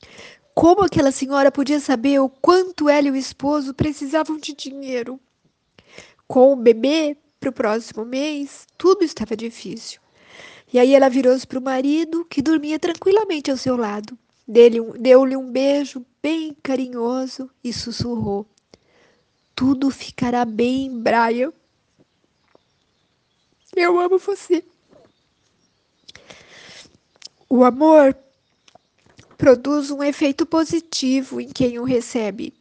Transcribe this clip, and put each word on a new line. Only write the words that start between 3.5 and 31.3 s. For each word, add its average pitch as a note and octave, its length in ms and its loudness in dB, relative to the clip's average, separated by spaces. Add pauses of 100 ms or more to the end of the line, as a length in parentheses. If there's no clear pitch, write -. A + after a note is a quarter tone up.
precisavam D4+ 640 -4
de D4 160 -12
dinheiro? C4 680 -10 (1080)
Com C4 240 6
o C4+ 40 0
bebê, C4 600 2 (240)
pro C4 120 -4
próximo A3+ 520 -4
mês, C#4+ 600 -8 (100)
tudo F#4+ 260 2
estava A#3 320 -6
difícil. A3+ 640 -12 (720)
E A#3+ 80 2
aí C4 160 6
ela C4+ 140 8
virou-se B3+ 380 2
pro B3+ 160 -8
marido, D4+ 640 -2
que - 160 -6
dormia D4+ 360 -2
tranquilamente F#4 720 -2
ao C4+ 60 -2
seu B3+ 220 -4
lado. G#3+ 400 -8 (280)
Dele A#3 320 6
um, A3+ 140 -8
deu-lhe C4 440 4
um C4 140 -8
beijo C4+ 540 -2 (180)
bem D#4 400 -6
carinhoso B3+ 880 -6 (120)
e B3 100 -8
sussurrou: A3 720 -6 (1080)
"Tudo C4+ 360 0
ficará A#3+ 540 -4
bem, A#3+ 560 -4
Brian. A#3 520 0 (2250)
Eu F4 240 2
amo F4+ 200 0
você." F4+ 440 -4 (2750)
O B3 160 4
amor C#4 500 4 (1200)
produz C#4 520 2
um C#4+ 120 -8
efeito C#4+ 420 0
positivo C4+ 960 -4